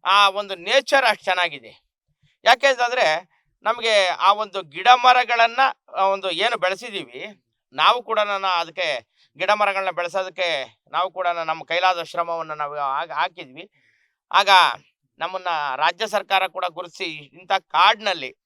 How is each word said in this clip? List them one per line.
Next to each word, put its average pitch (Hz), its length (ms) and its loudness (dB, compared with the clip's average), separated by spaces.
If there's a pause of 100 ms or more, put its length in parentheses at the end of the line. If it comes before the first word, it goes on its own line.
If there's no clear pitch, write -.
ಆ 202 240 4
ಒಂದು 196 260 -6
ನೇಚರ್ 254 500 0
ಅಷ್ಟ್ 214 180 0
ಚೆನ್ನಾಗಿದೆ. 165 640 -4 (560)
ಯಾಕೆ 240 240 4
ಅಂತಂದ್ರೆ 240 720 0 (260)
ನಮ್ಗೆ 220 440 2
ಆ 175 260 2
ಒಂದು 202 280 -4
ಗಿಡ 165 320 -4
ಮರಗಳನ್ನ, 240 680 4 (360)
ಆ, 190 120 2
ಒಂದು 190 240 -2
ಏನು 208 260 -2
ಬೆಳೆಸಿದೀವಿ, 190 840 -8 (300)
ನಾವು 196 300 2
ಕೂಡ 220 160 -2 (360)
ಅದಕ್ಕೆ 160 520 -4 (300)
ಗಿಡ 180 140 -2
ಮರಗಳನ್ನ 196 380 0
ಬೆಳೆಸೋದಕ್ಕೆ 175 880 -6 (120)
ನಾವು 180 200 -4
ಕೂಡ 180 160 -4
ನಮ್ಮ 165 360 -4
ಕೈಲಾದ 175 400 0
ಶ್ರಮವನ್ನ 165 500 -6
ನಾವು 147 220 -8
ಹಾಗ್-, 147 380 -6
ಹಾಕಿದ್ವಿ. 165 580 -8 (600)
ಆಗ 190 180 2 (680)
ನಮ್ಮನ್ನ 180 280 -8 (280)
ರಾಜ್ಯ 175 320 -2
ಸರ್ಕಾರ 196 400 -2
ಕೂಡ 180 220 -8
ಗುರುತಿಸಿ 175 340 -12 (100)
ಇಂಥ 151 380 -14
ಕಾಡ್ನಲ್ಲಿ 190 840 0 (100)